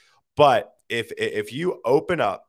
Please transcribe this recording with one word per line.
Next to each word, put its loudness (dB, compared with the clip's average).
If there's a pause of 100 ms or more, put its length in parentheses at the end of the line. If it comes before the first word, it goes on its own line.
(360)
But 4 (160)
if, -6
if -4
you -6
open 2
up -2